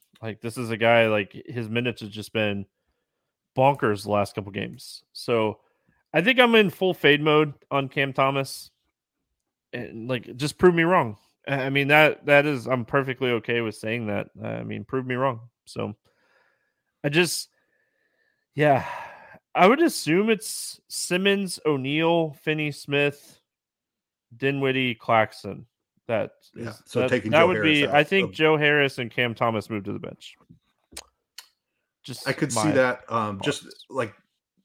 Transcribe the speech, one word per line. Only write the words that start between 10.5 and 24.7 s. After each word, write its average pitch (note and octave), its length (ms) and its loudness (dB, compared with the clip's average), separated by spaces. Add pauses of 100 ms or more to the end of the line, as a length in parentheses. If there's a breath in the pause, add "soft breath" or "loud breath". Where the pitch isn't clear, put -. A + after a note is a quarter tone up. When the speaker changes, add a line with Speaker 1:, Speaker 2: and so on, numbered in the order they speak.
Speaker 1:
prove F3+ 180 6
me E3 100 2
wrong. D#3+ 320 2 (320)
I, C3+ 140 -2
I C3+ 80 -2
mean, C#3 180 2
that, D3+ 380 4
that C#3+ 200 6
is, C#3 220 -2
I'm B2 160 -2
perfectly C3 460 -2
okay A#2 300 -2
with A2 140 -4
saying A2+ 320 -6
that. G2+ 220 -4 (120)
I A2+ 220 -8
mean, G#2+ 220 -10
prove C3 220 -6
me B2+ 100 -4
wrong. B2+ 240 -2 (240)
So G#2 320 -10 (1080)
I D3 60 -4
just, D#3+ 400 -2 (1080)
yeah, C#3 300 4 (680 loud breath)
I F3 140 6
would C#4+ 160 4
assume G#3 480 2
it's - 560 -6
Simmons, G3 800 -2
O'Neal, D#3 760 0
Finney D3+ 280 -4
Smith, C#3+ 680 -4 (960)
Dinwiddie, C3 580 -2